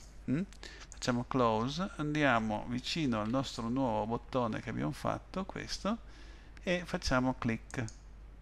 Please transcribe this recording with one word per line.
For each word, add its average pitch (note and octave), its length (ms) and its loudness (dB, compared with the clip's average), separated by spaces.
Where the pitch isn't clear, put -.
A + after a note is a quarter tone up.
Mm? C#3+ 100 2
Facciamo B2 400 0
close, B2+ 680 4
andiamo B2+ 720 4
vicino B2 520 2
al G#2+ 80 0
nostro B2 400 0
nuovo A#2 380 2
bottone A#2 540 0
che A2+ 100 -6
abbiamo C3 220 0
fatto, B2 520 -2
questo, - 540 -2
e F3+ 220 2
facciamo C3 540 4
click. A2+ 460 0